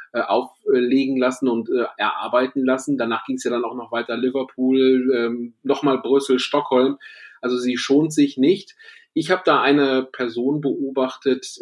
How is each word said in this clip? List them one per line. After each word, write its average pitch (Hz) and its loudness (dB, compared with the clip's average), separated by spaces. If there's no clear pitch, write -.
äh, 120 -2
auflegen 127 0
lassen 127 0
und, 113 -2
äh, 123 -2
erarbeiten 120 -2
lassen. 131 0
Danach 113 -4
ging's 131 -6
ja 120 -2
dann 120 -2
auch 113 -8
noch 120 -12
weiter 117 -4
Liverpool, 131 2
ähm, 120 -2
nochmal 135 0
Brüssel, 131 2
Stockholm. 139 0
Also 123 -2
sie 123 -2
schont 151 2
sich 143 2
nicht. 165 0
Ich 160 -2
habe 185 0
da 143 4
eine 135 2
Person 127 -2
beobachtet, 131 -2